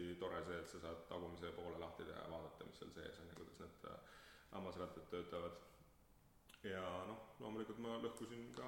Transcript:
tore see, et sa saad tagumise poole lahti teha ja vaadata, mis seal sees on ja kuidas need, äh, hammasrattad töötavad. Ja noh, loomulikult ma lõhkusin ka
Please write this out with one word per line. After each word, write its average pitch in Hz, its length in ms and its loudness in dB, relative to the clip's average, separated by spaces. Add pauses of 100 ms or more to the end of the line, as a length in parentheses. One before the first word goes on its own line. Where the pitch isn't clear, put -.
(160)
tore 87 280 4
see, 85 140 4
et 82 100 0
sa 90 120 -4
saad 82 260 0
tagumise 87 460 0
poole 85 260 0
lahti 85 260 0
teha 82 140 0
ja 80 120 0
vaadata, 82 360 -2
mis - 120 -8
seal - 120 -6
sees 80 300 -4
on 82 80 -8
ja 87 60 -8
kuidas - 240 -8
need, 85 260 -8
äh, - 320 -6 (320)
hammasrattad 90 600 0
töötavad. 87 500 2 (1040)
Ja 95 200 4 (200)
noh, 107 180 0 (160)
loomulikult 110 440 2
ma 117 160 4
lõhkusin 117 560 2
ka 123 160 -2